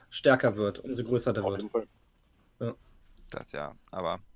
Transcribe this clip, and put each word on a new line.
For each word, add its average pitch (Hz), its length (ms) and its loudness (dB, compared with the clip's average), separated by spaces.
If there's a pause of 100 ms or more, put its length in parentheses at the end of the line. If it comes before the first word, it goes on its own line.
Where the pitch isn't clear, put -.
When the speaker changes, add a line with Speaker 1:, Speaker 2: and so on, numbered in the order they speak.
Speaker 1:
stärker 127 480 4
wird, 101 220 0
umso 123 260 -6
größer 120 300 2
der 101 100 0
Speaker 2:
Auf 98 60 2
Speaker 1:
wird. 98 120 -4
Speaker 2:
jeden 107 100 -8
Fall. 113 140 0 (760)
Speaker 1:
Ja. 117 140 -4 (560)
Speaker 3:
Das - 220 -12
ja, 71 220 -8 (160)
aber 90 300 -2 (160)